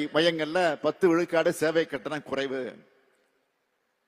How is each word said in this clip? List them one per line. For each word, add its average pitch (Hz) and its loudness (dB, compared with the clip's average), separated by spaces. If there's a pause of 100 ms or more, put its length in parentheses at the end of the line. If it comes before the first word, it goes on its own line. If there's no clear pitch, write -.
(140)
மையங்கள்ல 160 0 (260)
பத்து 151 0
விழுக்காடு 165 2
சேவை 160 0
கட்டணம் 143 -8
குறைவு. 135 -4 (1500)